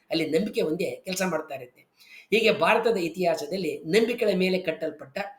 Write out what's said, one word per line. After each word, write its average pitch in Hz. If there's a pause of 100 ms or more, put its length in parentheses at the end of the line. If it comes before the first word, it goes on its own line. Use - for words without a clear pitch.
ಅಲ್ಲಿ 156
ನಂಬಿಕೆ 214
ಒಂದೇ 160
ಕೆಲಸ 185
ಮಾಡ್ತಾ 156
ಇರುತ್ತೆ. 127 (520)
ಹೀಗೆ 220
ಭಾರತದ 214
ಇತಿಹಾಸದಲ್ಲಿ 165
ನಂಬಿಕೆಗಳ 220
ಮೇಲೆ 185
ಕಟ್ಟಲ್ಪಟ್ಟ, 156 (220)